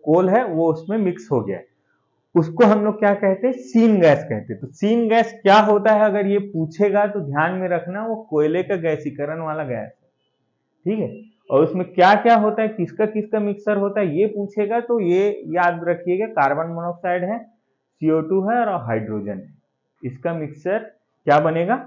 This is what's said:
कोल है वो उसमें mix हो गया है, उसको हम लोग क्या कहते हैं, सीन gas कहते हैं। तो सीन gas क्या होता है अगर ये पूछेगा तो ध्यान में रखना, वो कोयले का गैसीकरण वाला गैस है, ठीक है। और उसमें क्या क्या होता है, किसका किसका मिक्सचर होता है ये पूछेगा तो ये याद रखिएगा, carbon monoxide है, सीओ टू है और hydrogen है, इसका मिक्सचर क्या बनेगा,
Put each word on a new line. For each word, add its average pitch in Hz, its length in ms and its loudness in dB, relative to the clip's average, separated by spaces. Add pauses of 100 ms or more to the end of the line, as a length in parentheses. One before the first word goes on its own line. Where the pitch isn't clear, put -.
कोल 180 240 4
है 226 160 2
वो 165 280 0
उसमें 185 260 -4
mix - 320 -2
हो 131 100 2
गया 98 160 -6
है, 85 100 -14 (680)
उसको 160 300 2
हम 208 200 4
लोग 214 140 -2
क्या 202 160 2
कहते 196 320 0
हैं, 262 80 0
सीन 226 460 2
gas 151 200 6
कहते 107 320 -8
हैं। 104 80 -12
तो 127 80 -14
सीन 226 400 0
gas 226 240 2 (100)
क्या 196 180 8
होता 208 320 4
है 214 120 4
अगर 202 220 0
ये 202 120 2 (100)
पूछेगा 202 580 0
तो 202 160 -4
ध्यान 151 300 -2
में 185 160 -4
रखना, 175 380 -6
वो 226 100 -6 (140)
कोयले 156 320 0
का 190 160 -4
गैसीकरण 151 640 -6
वाला 156 240 -6
गैस 123 140 -6
है, - 300 -14 (800)
ठीक 214 140 -2
है। - 280 -8 (220)
और 139 140 4
उसमें 175 220 -4
क्या 185 300 4
क्या 233 200 4
होता 208 260 0
है, 220 60 -2
किसका 180 380 -4
किसका 214 340 -4
मिक्सचर 202 360 -2
होता 202 240 -2
है 160 160 -2
ये 202 100 2
पूछेगा 208 540 -4
तो 233 220 -2
ये 185 280 2 (160)
याद 170 380 0
रखिएगा, 175 420 -2
carbon 156 480 0
monoxide 175 500 -4
है, 214 140 -4
सीओ - 840 -4
टू 175 220 0
है 220 160 0
और 233 100 0 (180)
hydrogen 104 520 -6
है, - 160 -20 (480)
इसका 165 320 -6
मिक्सचर 165 440 -6
क्या - 600 -2
बनेगा, 165 360 0 (100)